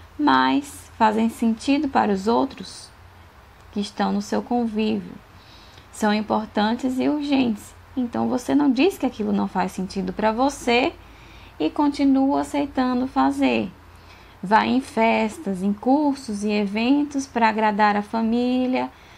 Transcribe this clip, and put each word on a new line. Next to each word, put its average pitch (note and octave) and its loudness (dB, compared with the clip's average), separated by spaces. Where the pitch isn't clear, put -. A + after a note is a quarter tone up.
mas C4+ 0
fazem A3 2
sentido B3+ 0
para A3 2
os F#3+ -2
outros - -2
que G#3 -4
estão G3+ -2
no G3+ -2
seu G#3 -4
convívio. A3 -2
São G#3 0
importantes G#3+ -2
e B3+ 0
urgentes. C#4 -2
Então, A#3 -2
você B3+ -2
não C#4+ 4
diz D4+ 2
que C#4+ -2
aquilo G#3+ -2
não G3+ 0
faz F#3 -4
sentido F#3 -6
para G#3+ 0
você B3+ 0
e D4+ -2
continua C#4+ 2
aceitando C4+ -2
fazer. C4 0
Vai G#3+ 2
em B3 2
festas, A3 0
em G3+ 0
cursos C4 0
e G#3+ 0
eventos A#3+ 0
para A#3 2
agradar G#3+ 2
a G3+ 0
família, B3 0